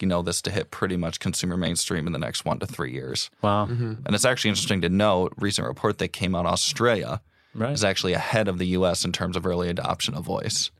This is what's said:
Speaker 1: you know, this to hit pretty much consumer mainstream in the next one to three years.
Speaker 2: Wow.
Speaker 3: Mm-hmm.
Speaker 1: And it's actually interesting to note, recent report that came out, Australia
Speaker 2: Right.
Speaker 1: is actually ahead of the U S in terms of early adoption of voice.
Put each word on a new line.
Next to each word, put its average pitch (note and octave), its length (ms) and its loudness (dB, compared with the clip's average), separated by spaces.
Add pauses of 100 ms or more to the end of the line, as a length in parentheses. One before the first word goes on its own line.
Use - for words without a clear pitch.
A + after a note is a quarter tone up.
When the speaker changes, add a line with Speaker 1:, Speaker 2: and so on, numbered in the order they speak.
Speaker 1:
you F#2+ 80 2
know, F2 140 2
this F2 200 -2
to - 80 -2
hit G2 200 -2
pretty F#2 260 -2
much E2+ 240 -2
consumer F2+ 380 -2
mainstream E2+ 480 -2
in E2+ 80 -2
the - 40 -4
next - 260 -4
one E2 160 -2
to - 60 -6
three B1+ 260 -6
years. C2 380 -6 (120)
Speaker 2:
Wow. G#2 240 2
Speaker 3:
Mm-hmm. A#2 260 -2 (140)
Speaker 1:
And - 80 0
it's G#2 100 2
actually B2+ 260 4
interesting F#2+ 300 2
to E2+ 80 2
note, F#2 500 4
recent G2+ 300 0
report G#2 300 0
that - 100 0
came F#2 260 -2
out, F2 120 0
Australia G#2 760 2 (340)
Speaker 2:
Right. A#2 180 -2
Speaker 1:
is G#2+ 120 0
actually F#2+ 300 2
ahead G#2+ 340 2
of F2+ 80 0
the F2+ 120 0
U F#2 180 4
S E2+ 180 2
in F2+ 80 -2
terms F2+ 240 -2
of F2 80 -4
early F2+ 240 0
adoption - 460 -2
of E2+ 100 -6
voice. - 540 -4